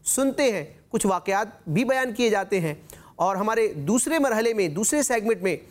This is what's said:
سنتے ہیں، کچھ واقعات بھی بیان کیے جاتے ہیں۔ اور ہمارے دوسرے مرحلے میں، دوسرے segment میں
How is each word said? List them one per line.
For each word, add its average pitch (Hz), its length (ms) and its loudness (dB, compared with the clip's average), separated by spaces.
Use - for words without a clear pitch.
سنتے 269 480 0
ہیں، 165 120 -4
کچھ - 180 -2
واقعات 196 400 0
بھی 175 160 2
بیان 254 300 0
کیے 233 160 2
جاتے 196 300 0
ہیں۔ 156 140 -2
اور 190 200 0
ہمارے 220 320 2
دوسرے 214 500 0
مرحلے 226 360 2
میں، 196 140 0
دوسرے 220 340 0
segment 226 400 0
میں 185 140 0